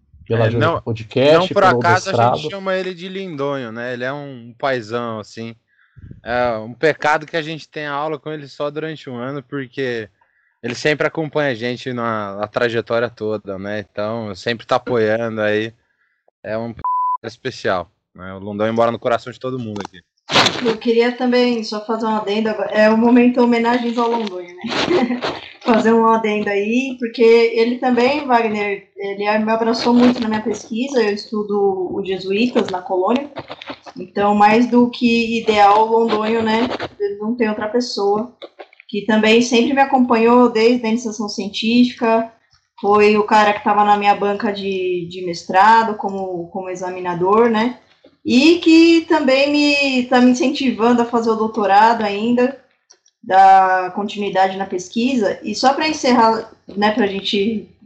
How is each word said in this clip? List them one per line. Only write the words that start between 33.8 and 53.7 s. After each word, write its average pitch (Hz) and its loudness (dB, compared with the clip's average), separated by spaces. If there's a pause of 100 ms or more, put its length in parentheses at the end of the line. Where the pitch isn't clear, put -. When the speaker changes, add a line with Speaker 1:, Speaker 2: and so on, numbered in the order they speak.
Speaker 3:
Então, 202 -2
mais 214 4
do 240 4
que 233 0
ideal, 214 4
o 226 -2
Londonho, 226 0
né? 220 0 (320)
Ele 202 -4
não 220 -4
tem 233 0
outra 214 -4
pessoa. 214 -2 (560)
Que - -8
também 220 4
sempre 240 2
me 269 4
acompanhou 247 4
desde 233 2
a 220 -2
iniciação 220 -4
científica. 226 0 (480)
Foi 208 4
o 208 2
cara 214 4
que 208 -4
tava 208 2
na 208 4
minha 202 2
banca 202 -2
de, 185 -4
de 185 -10
mestrado 214 2
como, 185 -8
como 190 -10
examinador, 185 0
né? 226 -2 (440)
E 285 4
que 330 6
também 285 2
me, 285 2
tá 247 2
me 247 6
incentivando 247 0
a 233 0
fazer 233 -2
o 214 2
doutorado 214 2
ainda, 240 -2 (640)
dar 190 6